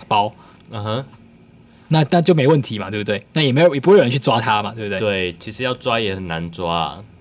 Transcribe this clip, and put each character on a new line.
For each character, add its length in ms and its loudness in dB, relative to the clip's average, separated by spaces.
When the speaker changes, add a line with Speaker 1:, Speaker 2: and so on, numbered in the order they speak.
Speaker 1:
包。 240 0
Speaker 2:
嗯 120 -10
哼。 220 -6
Speaker 1:
那， 220 2
那 120 4
就 120 4
没 140 2
问 140 4
题 160 -8
嘛， 120 -8
对 100 -6
不 60 -4
对？ 260 -4
那 100 0
也 120 2
没 80 2
有， 120 6
也 60 -4
不 120 4
会 60 10
有 60 6
人 80 0
去 80 -2
抓 220 0
他 200 0
嘛， 120 -8
对 120 -10
不 40 -6
对？ 100 -4
Speaker 2:
对， 400 -2
其 140 -14
实 100 -8
要 100 -2
抓 240 -2
也 160 -2
很 140 -8
难 240 -6
抓 240 -4
啊， 280 -4